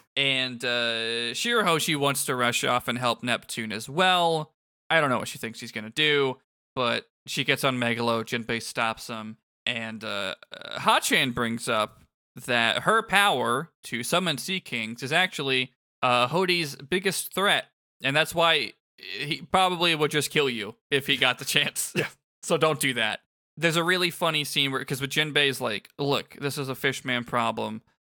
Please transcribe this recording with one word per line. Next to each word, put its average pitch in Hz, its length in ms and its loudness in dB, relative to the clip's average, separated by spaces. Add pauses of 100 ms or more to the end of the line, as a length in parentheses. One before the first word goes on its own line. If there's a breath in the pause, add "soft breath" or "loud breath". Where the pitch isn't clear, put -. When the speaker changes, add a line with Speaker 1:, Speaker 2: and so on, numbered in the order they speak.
(180)
Speaker 1:
And, 131 480 0
uh, 117 640 -2
Shirahoshi 175 640 2
wants 139 300 0
to 135 100 -2
rush 120 300 0
off 123 240 0
and 120 80 -4
help 120 260 0
Neptune 113 480 -4
as 110 160 -8
well. 170 640 2 (380)
I 165 100 4
don't 147 100 2
know 120 100 2
what - 100 -6
she - 80 -10
thinks 113 240 -10
he's 117 100 -12
gonna 110 180 -8
do, 143 500 2 (360)
but 117 300 0 (220)
she 139 180 -4
gets 139 180 2
on 131 140 2
Megalo, 117 480 0
Jinbei 117 360 -4
stops 113 460 -4
him, 110 300 -12 (280)
and, 113 380 -4
uh, 101 320 -6 (160)
uh, - 280 -12
Hachan 165 540 2
brings 117 360 -2
up 110 340 0 (420)
that 117 380 2
her 220 200 4
power 160 680 2 (140)
to 117 180 -6
summon 170 340 0
Sea 185 220 -4
Kings 117 420 -6
is 135 120 -4
actually, 139 580 0 (300)
uh, 123 260 4
Hody's 170 480 0
biggest 185 580 -4
threat, 185 340 2 (360)
and 135 100 0
that's 156 220 2
why 165 380 2 (240)
he 131 520 -8
probably 180 460 2
would 151 160 2
just 147 180 0
kill 143 200 2
you 110 260 -6 (160)
if 139 160 0
he 143 80 4
got 127 240 4
the 139 60 -10
chance. - 480 0
<laughs> - 20 -20
Speaker 2:
Yeah. 139 120 0 (360)
Speaker 1:
So 170 140 2
don't 151 240 2
do 135 140 2
that. 110 260 -2 (380)
There's 160 160 0
a 170 80 2
really 180 280 2
funny 156 320 0
scene 139 280 0
where, 135 140 -4
'cause 135 160 -4
with 139 80 -4
Jinbei's 143 500 0
like, 113 380 -4
"Look, 139 420 -2
this 143 200 -4
is 135 100 -4
a 131 60 -6
fishman 127 480 -2
problem. 113 580 -2 (260)